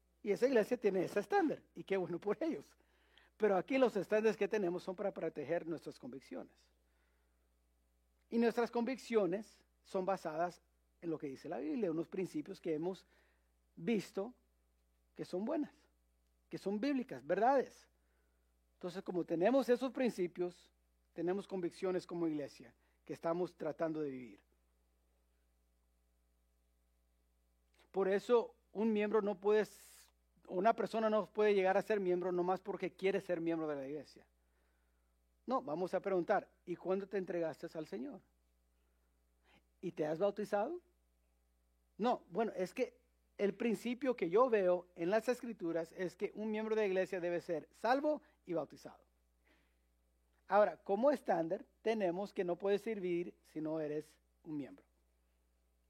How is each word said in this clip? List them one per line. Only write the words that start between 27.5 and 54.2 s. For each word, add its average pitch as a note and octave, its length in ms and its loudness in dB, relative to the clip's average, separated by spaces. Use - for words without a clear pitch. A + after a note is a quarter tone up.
Por F#3+ 160 2
eso, G3+ 480 2
un A3 200 2
miembro G#3 300 2
no G3+ 120 -2
puede G#3 280 4
s-, - 420 -12
una G3+ 280 4
persona A3 340 0
no G#3+ 180 2
puede G#3+ 280 4
llegar F#3+ 240 4
a F#3 40 4
ser G#3+ 180 0
miembro F3+ 320 2
nomás F3+ 280 2
porque F#3 320 -6
quiere F#3+ 300 0
ser E3+ 180 -2
miembro E3 260 0
de D3+ 100 -2
la C3+ 120 -6
iglesia. C#3+ 380 -12
No, F3+ 160 -2
vamos E3 320 -4
a F#3 60 -2
preguntar, F3+ 460 0
"¿Y F3 100 -6
cuándo F#3+ 320 -4
te A3 80 -6
entregaste E3+ 500 -4
al D#3 80 -8
Señor? B3 340 -10
¿Y F3 120 -6
te D#3+ 120 -2
has D#3 140 -2
bautizado?" G#3 600 -2
No, A#3+ 320 0
bueno, G3+ 280 -2
es F3+ 180 -4
que B3+ 200 -4
el G3 160 0
principio A#3+ 640 -2
que F3+ 120 -2
yo A#3 220 6
veo F3+ 360 4
en E3+ 120 -2
las A3 220 2
Escrituras F3 640 -4
es F3 180 -4
que - 200 -4
un G#3+ 160 -4
miembro A3 240 -2
de G#3+ 80 2
la G#3 60 4
iglesia F#3 320 0
debe F3 200 0
ser D#3 280 -6
salvo C#4 400 2
y F3+ 80 -8
bautizado. D3 560 -8
Ahora, F#3+ 300 6
como A3 320 2
estándar, F#3 540 0
tenemos G3+ 500 0
que G#3 100 -2
no F3 140 -2
puedes G3 240 2
servir F3+ 540 -2
si - 80 -6
no D#3 200 -2
eres D3+ 300 -4